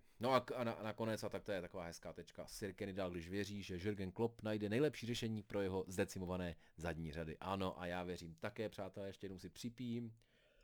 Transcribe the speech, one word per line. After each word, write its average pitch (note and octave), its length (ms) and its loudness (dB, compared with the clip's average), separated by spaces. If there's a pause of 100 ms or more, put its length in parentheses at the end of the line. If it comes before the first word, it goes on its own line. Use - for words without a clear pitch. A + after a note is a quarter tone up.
(200)
No B2 120 4
a B2+ 80 10
k-, A#2+ 160 -2
a B2 80 0
na-, A2+ 100 2
a F2 100 -6
nakonec, A2 400 0
a G#2 60 0
tak F#2+ 140 -4
to G#2+ 80 0
je F#2+ 100 2
taková F2+ 220 -6
hezká E2+ 300 -8
tečka, E2 340 -10
Sir F#2+ 260 -4
Kenny G2 200 -2
dál, F#2 180 2
když E2+ 180 -4
věří, G2+ 340 0
že F#2 120 -4
Jürgen F#2+ 360 0
Klopp A2+ 300 0
najde G#2+ 280 2
nejlepší A#2+ 380 4
řešení A2+ 360 0
pro G2+ 180 0
jeho F#2 260 4
zdecimované F2+ 680 0 (220)
zadní D#2+ 340 0
řady. D#2+ 260 -2
Ano, F#2+ 440 2
a F2+ 40 -2
já F2+ 180 0
věřím F2 320 -4
také, G#2+ 340 -2
přátelé, G2 380 -6
ještě G2 180 -8
jednou F#2+ 140 -6
si F2+ 100 -8
připím. A#2 640 -4 (480)